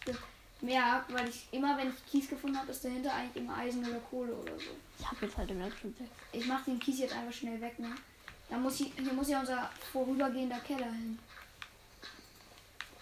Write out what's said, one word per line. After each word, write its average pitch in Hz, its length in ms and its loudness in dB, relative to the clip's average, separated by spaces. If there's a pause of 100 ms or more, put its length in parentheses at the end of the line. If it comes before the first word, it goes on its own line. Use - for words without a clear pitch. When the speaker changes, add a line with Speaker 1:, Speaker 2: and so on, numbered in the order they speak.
(600)
Speaker 1:
gemerkt, 254 540 6
weil 247 160 2
ich - 220 -8
immer, 277 260 4
wenn 269 120 2
ich 254 220 -6
Kies 277 180 4
gefunden 277 300 0
hab, 269 100 -2
ist 262 140 -4
dahinter 254 300 0
eigentlich 247 300 -2
immer 240 140 -4
Eisen 247 300 0
oder 233 120 0
Kohle 240 340 -2
oder - 260 -6
so. - 100 -6 (300)
Speaker 2:
Ich - 100 -2
hab 240 120 -2
jetzt - 160 0
halt 185 120 2
im 185 120 0
Ernst 202 180 -4
schon - 160 -6
sechs. 240 160 -10 (220)
Speaker 1:
Ich 233 120 0
mach 262 200 2
den 254 140 2
Kies 262 200 2
jetzt 254 160 2
einfach 240 180 -2
schnell 233 280 -2
weg, 240 180 -6
ne? 233 160 -4 (540)
Da 233 80 0
muss 262 240 4
ich, 269 120 0
hier 262 200 0
muss 277 160 2
ja 277 100 6
unser 254 300 0 (240)
vorübergehender 254 680 4
Keller 247 320 -2
hin. 226 260 -2 (1800)